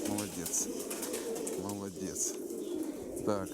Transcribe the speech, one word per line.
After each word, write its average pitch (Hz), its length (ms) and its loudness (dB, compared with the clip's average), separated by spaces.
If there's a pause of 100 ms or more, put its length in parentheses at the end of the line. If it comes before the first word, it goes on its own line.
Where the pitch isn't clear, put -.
молодець, 95 580 2 (960)
молодець. 98 720 0 (920)
Так, 98 280 4